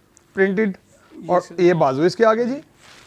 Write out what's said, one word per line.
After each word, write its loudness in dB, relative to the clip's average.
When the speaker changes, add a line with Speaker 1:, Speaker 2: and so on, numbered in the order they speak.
Speaker 1:
प्रिंटेड, -2
Speaker 2:
ये -18
Speaker 1:
और 0
Speaker 2:
सर। -8
Speaker 1:
ये 4
बाजू 0
इसके 0
आगे 2
जी। -8